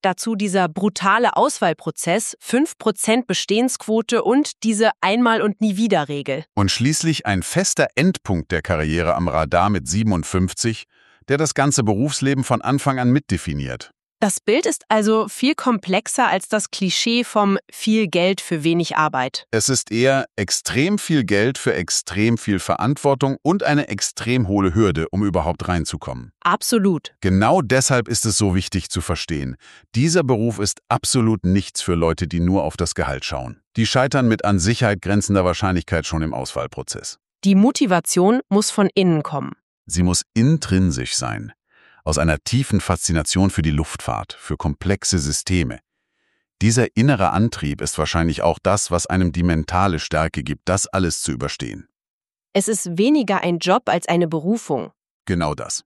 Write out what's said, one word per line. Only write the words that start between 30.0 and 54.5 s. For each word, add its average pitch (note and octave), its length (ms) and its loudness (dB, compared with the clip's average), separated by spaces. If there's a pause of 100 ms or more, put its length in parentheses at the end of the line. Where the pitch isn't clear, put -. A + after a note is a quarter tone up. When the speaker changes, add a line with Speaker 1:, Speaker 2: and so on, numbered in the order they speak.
Speaker 2:
Beruf A#2 360 0
ist - 280 -2
absolut A2+ 560 0
nichts F#2+ 380 0
für F2+ 120 0
Leute, E2 320 0
die E2+ 140 -4
nur F2+ 220 2
auf D#2 160 -6
das E2+ 160 -2
Gehalt C#2 320 -4
schauen. B1+ 340 -10 (160)
Die A2+ 80 2
scheitern C3 440 2
mit A2 180 2
an G2+ 120 4
Sicherheit G#2 440 0
grenzender G2 420 0
Wahrscheinlichkeit F2+ 600 0
schon D#2+ 160 -2
im D#2 100 -4
Auswahlprozess. - 840 -10 (260)
Speaker 1:
Die G3 100 4
Motivation G3+ 920 4
muss G3+ 220 2
von G3 240 2
innen E3+ 280 2
kommen. - 300 -8 (320)
Speaker 2:
Sie - 180 -2
muss F2 200 2 (100)
intrinsisch F#2 840 2
sein. A1 360 -6 (500)
Aus D#2 160 0
einer D2+ 200 2
tiefen A#2+ 420 0
Faszination F2+ 720 0
für - 120 -2
die D#2 100 2
Luftfahrt, - 640 -4
für - 180 -8
komplexe F2+ 640 -2
Systeme. C#2 600 -2 (840)
Dieser A2+ 340 2
innere A2+ 340 4
Antrieb E2+ 500 0
ist - 180 -6
wahrscheinlich E2 440 0
auch D#2+ 200 0
das, G2 300 0
was F2 160 -2
einem F#2 240 2
die E2+ 100 -2
mentale F2 560 0
Stärke D#2 460 -2
gibt, C#2+ 240 -6
das F#2+ 180 0
alles F#2 360 -2
zu D#2 100 -4
überstehen. B1+ 560 -8 (640)
Speaker 1:
Es G3 160 0
ist F3+ 280 -4
weniger A3 460 2
ein F3 160 -2
Job F#3+ 300 0
als F3 180 -2
eine E3+ 220 2
Berufung. D#3+ 640 -4 (320)